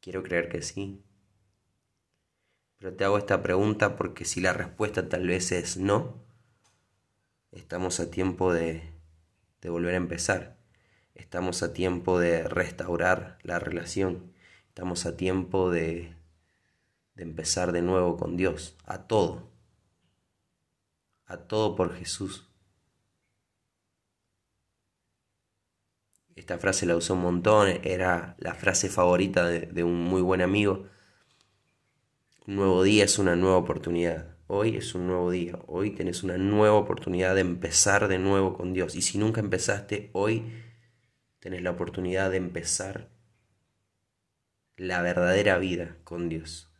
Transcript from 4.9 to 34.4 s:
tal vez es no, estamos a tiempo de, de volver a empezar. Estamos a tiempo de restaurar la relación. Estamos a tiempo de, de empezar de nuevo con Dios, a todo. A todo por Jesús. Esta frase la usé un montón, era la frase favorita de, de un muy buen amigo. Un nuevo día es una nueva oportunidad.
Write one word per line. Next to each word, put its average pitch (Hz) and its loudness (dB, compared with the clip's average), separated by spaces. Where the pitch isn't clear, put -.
tal 90 -2
vez 90 -2
es 87 -4
no, 101 0
estamos 87 -6
a 85 -4
tiempo 92 0
de, 82 -4
de 87 -10
volver 87 -2
a 92 2
empezar. 90 -4
Estamos 90 -4
a 85 -4
tiempo 90 0
de 85 2
restaurar 90 -2
la 87 -4
relación. 87 -4
Estamos 90 -8
a 82 -6
tiempo 92 0
de, 82 -4
de 90 -16
empezar 82 -2
de 85 0
nuevo 90 2
con 87 -4
Dios, 90 -2
a - -12
todo. 87 0
A 90 -14
todo 107 -2
por 90 0
Jesús. - -10
Esta 90 -10
frase 95 0
la 85 4
usé 87 0
un 92 2
montón, 90 6
era 90 -2
la 87 -6
frase - 0
favorita 90 4
de, 85 -2
de 87 -2
un 87 2
muy 92 2
buen 92 2
amigo. 95 2
Un 101 -6
nuevo 95 6
día 101 8
es - 2
una 92 4
nueva 92 6
oportunidad. 85 -2